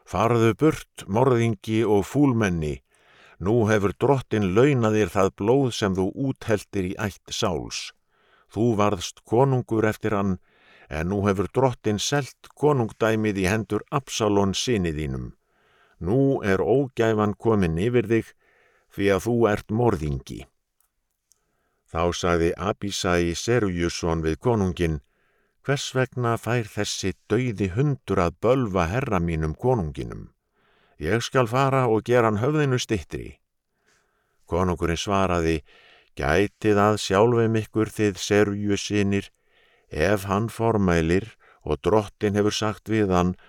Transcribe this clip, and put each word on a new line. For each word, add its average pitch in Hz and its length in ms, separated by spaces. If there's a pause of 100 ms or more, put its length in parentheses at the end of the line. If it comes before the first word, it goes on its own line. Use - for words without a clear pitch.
"Farðu 113 480
burt, - 540
morðingi 113 720
og 101 240
fúlmenni. 107 800 (580)
Nú 107 240
hefur 101 320
Drottinn 110 560
launað 117 460
þér 98 100
það 98 240
blóð 123 400
sem 95 240
þú 95 160
útheltir 104 800
í - 20
ætt - 400
Sáls. 76 560 (640)
Þú 113 240
varðst 101 480
konungur 120 640
eftir 107 240
hann, 101 240 (520)
en 78 200
nú 98 160
hefur 98 240
Drottinn 120 480
selt - 560
konungdæmið 110 880
í 90 80
hendur 107 400
Absalon 101 640
syni 95 400
þínum. 67 380 (720)
Nú 131 420
er 95 180
ógæfan 113 720
komin 95 480
yfir 120 240
þig, 113 240 (640)
því 98 120 (100)
að 92 100
þú 120 100 (140)
ert 104 220
morðingi." 76 720 (1500)
Þá 82 120 (100)
sagði 85 440
Abísai 90 760
Serújusson 87 880
við 80 160
konunginn: 90 640 (640)
"Hvers 139 300
vegna 120 420
fær 113 320
þessi 101 440 (140)
dauði 107 460
hundur 123 480
að 87 200
bölva 107 440
herra 107 340
mínum 80 360
konunginum? 67 760 (720)
Ég 101 260
skal 127 220
fara 131 400
og 110 180
gera 117 240
hann 104 140
höfðinu 143 340
styttri." 80 600 (1080)
Konungurinn 85 520
svaraði: 87 640 (540)
"Gætið 101 640
að 104 280
sjálfum 113 500
ykkur, 110 340
þið 104 280
Serújusynir. 101 1120 (600)
Ef 98 400
hann 107 200
formælir 95 840 (300)
og 76 180
Drottinn 101 540
hefur 104 180
sagt 107 360
við 107 200
hann: 90 260 (140)